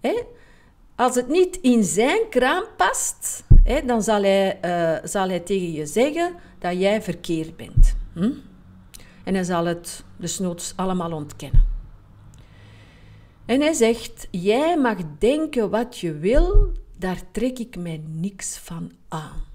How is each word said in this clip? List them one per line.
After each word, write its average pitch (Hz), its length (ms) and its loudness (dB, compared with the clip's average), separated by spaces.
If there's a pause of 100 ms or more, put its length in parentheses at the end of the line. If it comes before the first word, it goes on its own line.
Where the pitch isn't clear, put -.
hè, 415 220 -2 (720)
als 247 180 0
het 247 140 -2
niet 359 340 2
in 233 220 4
zijn 254 460 0
kraam 277 340 0 (120)
past, - 680 -4 (180)
hè, 285 220 2
dan 233 180 0
zal 208 200 2
hij, 196 380 2
eh, 170 440 -2
zal 190 240 -2
hij 180 120 -2
tegen 180 320 -4
je 151 140 -6
zeggen 302 480 0 (240)
dat 180 200 -4
jij 202 240 0
verkeerd 160 540 -6
bent. - 400 6 (160)
Hm? 202 200 -2 (920)
En 190 100 -4
hij 185 100 -2
zal 170 200 -2
het 170 400 -6 (120)
desnoods 175 600 -8
allemaal 180 360 -4
ontkennen. 151 520 2 (1800)
En 247 140 2
hij 302 120 2
zegt: 226 580 -2
"Jij 247 480 0
mag 233 180 0 (220)
denken 262 520 0
wat 226 280 -4
je 165 140 -6
wil, 202 600 4 (260)
daar 180 220 -6 (100)
trek 254 280 -4
ik 226 180 -10
mij 165 300 -8
niks 165 520 -8
van 170 340 -12 (160)
aan. - 360 -10 (100)